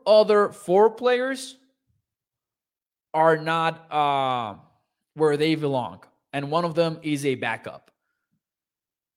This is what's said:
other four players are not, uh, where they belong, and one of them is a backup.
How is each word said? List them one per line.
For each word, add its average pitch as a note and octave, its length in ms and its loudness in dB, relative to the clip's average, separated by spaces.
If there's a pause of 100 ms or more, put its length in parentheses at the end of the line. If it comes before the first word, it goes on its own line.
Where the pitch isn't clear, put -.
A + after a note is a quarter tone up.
other G#3 440 6
four G3+ 400 2
players B3 680 -4 (1600)
are D#3+ 220 4
not, D#3+ 560 -4
uh, C3 640 -2 (580)
where D3+ 220 0
they D#3 180 0
belong, C3 460 -6 (320)
and C#3 180 -8
one E3+ 140 -2
of E3 100 -6
them E3 280 -2
is D3 220 -6
a C3+ 120 -2
backup. A2+ 560 -10 (1200)